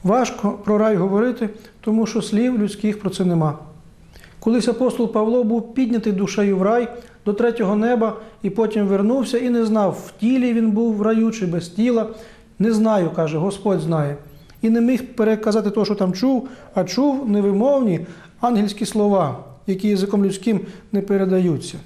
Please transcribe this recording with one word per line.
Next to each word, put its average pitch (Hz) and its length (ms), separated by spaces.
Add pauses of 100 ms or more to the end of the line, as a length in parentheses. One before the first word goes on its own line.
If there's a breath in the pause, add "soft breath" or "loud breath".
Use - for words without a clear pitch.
Важко 208 480
про 208 260
рай 220 180
говорити, 208 540 (320 loud breath)
тому 220 240
що 220 160
слів 240 380
людських 208 400
про 190 100
це 185 160
нема. 160 340 (800 loud breath)
Колись 226 280
апостол 233 440
Павло 226 320
був 220 300
піднятий 226 400
душею 196 440
в 180 40
рай 226 260 (380 loud breath)
до 208 80
третього 226 420
неба 220 420 (260 loud breath)
і 196 60
потім 214 380
вернувся 220 500
і 247 120
не 233 160
знав, 208 420
в - 120
тілі 247 340
він 226 180
був 220 240
в 208 60
раю 220 300
чи 220 140
без 170 240
тіла. 226 400 (500 loud breath)
«Не 220 120
знаю», — 214 440
каже, — 160 220
«Господь 190 440
знає». 151 360 (440 loud breath)
І 226 80
не 233 120
міг 240 340
переказати 214 540
того, 202 160
що 202 100
там 185 180
чув, 254 360 (240 loud breath)
а 185 100
чув 262 460
невимовні 208 760 (340 loud breath)
ангельські 214 460
слова, 196 580 (240)
які 190 200
язиком 202 380
людським 196 340 (320 loud breath)
не 196 100
передаються. 185 840